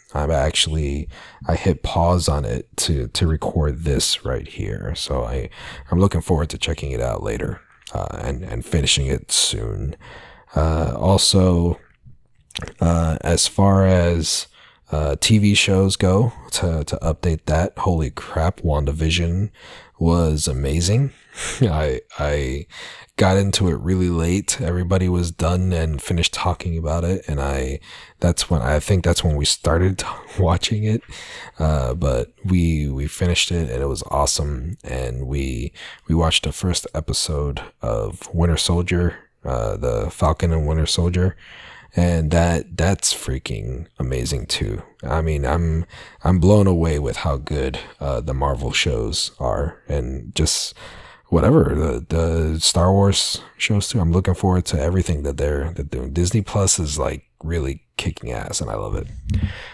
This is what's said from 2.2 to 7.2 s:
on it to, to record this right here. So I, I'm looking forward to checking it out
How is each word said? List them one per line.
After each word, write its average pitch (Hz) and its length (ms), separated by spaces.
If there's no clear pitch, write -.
on 73 160
it 57 320
to, 67 320
to - 180
record 76 560
this - 400
right 64 240
here. 50 480
So 64 300
I, 62 240
I'm 85 100
looking 95 220
forward 80 300
to - 60
checking 73 340
it 57 100
out 58 200